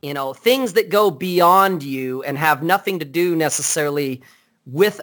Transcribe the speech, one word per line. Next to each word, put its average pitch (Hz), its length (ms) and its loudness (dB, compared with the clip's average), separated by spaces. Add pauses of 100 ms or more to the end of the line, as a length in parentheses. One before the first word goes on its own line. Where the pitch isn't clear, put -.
You 143 100 -8
know, 135 200 -6
things 247 400 0
that 202 160 0
go 202 200 4
beyond 180 720 4
you 131 420 -8
and 139 140 -6
have 151 240 0
nothing 190 380 -2
to 156 60 -6
do 170 300 0
necessarily 147 880 -2 (460)
with 185 360 0